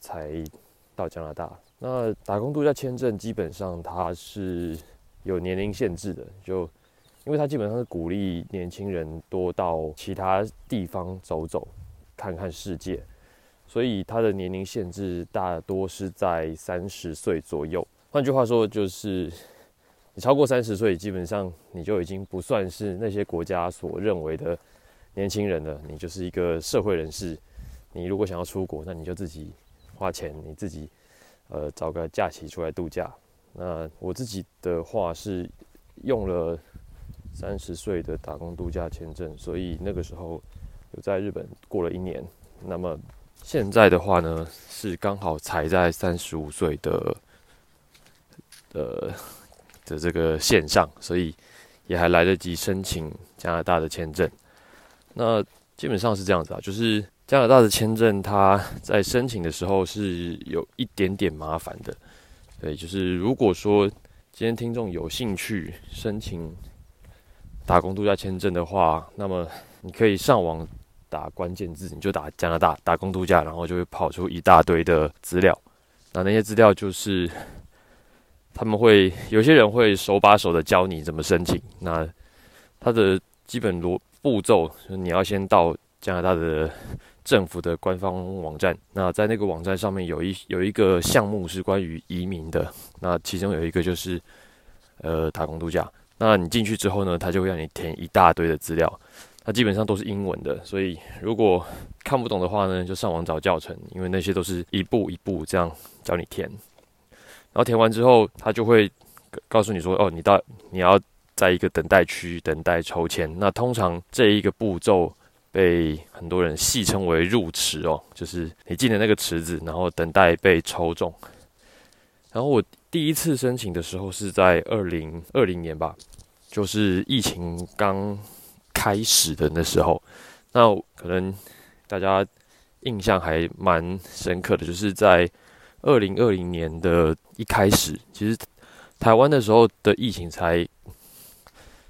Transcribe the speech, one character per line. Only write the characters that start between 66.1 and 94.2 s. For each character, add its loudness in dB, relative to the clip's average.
请 -10
打 6
工 -2
度 -4
假 4
签 -6
证 -2
的 -2
话， 2
那 -8
么 -4
你 -14
可 0
以 4
上 2
网 -4
打 -8
关 -8
键 -10
字， -12
你 -16
就 -2
打 -4
“加 -2
拿 0
大 4
打 2
工 -4
度 -2
假”， 4
然 -10
后 -6
就 -4
会 -2
跑 -4
出 -6
一 -8
大 10
堆 4
的 2
资 -2
料。 6
那 -2
那 0
些 2
资 -4
料 8
就 -6
是 -2
他 -8
们 -2
会， 8
有 6
些 8
人 8
会 4
手 2
把 8
手 2
的 4
教 4
你 -6
怎 -6
么 -4
申 2
请。 0
那 -4
它 0
的 4
基 -8
本 -2
逻-， -2
步 2
骤， 4
就 -20
是 -10
你 -4
要 2
先 -2
到 6
加 -4
拿 -2
大 4
的 0
政 2
府 -10
的 -2
官 -2
方 -6
网 -10
站， 0
那 0
在 0
那 0
个 -2
网 -4
站 -2
上 -2
面 -4
有 -4
一， -4
有 -2
一 0
个 4
项 2
目 -4
是 -6
关 0
于 -8
移 -4
民 -8
的， -2
那 0
其 -6
中 0
有 -2
一 -2
个 0
就 0
是， -6